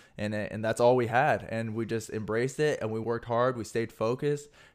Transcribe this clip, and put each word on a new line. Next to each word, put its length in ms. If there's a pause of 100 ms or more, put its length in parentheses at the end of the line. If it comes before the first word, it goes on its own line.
(180)
in 160
it, 180
and 140
that's 160
all 140
we 100
had. 440
And 260
we 100
just 240
embraced 500
it, 220
and 80
we 100
worked 260
hard. 300
We 80
stayed 280
focused 580 (260)